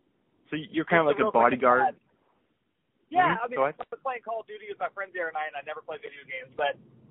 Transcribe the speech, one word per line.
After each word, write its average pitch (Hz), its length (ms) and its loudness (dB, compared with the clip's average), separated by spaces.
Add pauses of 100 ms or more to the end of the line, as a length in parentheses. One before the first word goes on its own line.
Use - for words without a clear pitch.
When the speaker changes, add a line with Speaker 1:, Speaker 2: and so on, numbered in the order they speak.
(500)
Speaker 1:
So 151 60 -4
you're - 320 -6
kinda 170 160 6
Speaker 2:
It's 143 120 4
Speaker 1:
like 143 40 2
a 131 80 2
Speaker 2:
a - 0 -
real - 80 -2
quick 123 240 4
Speaker 1:
bodyguard? 127 200 6 (120)
Speaker 2:
aside. - 80 -20 (1120)
Yeah, 330 240 2
Speaker 1:
Mm-hmm. 226 80 -6
Speaker 2:
I - 40 -
mean, 247 120 -6
Speaker 1:
Go - 80 4
ahead. 156 120 -8
Speaker 2:
I - 120 -16
was 233 120 -12
playing 254 200 -4
Call 226 200 -8
of - 40 -20
Duty 214 200 -16
with 202 120 -12
my 180 120 -4
friends 196 240 -10
the 185 80 -4
other 160 80 -6
night, 156 200 -6
and 147 40 -12
I 139 80 -10
never 151 200 -10
play 160 160 -12
video 143 280 -18
games, 131 280 -12
but 143 200 -2 (340)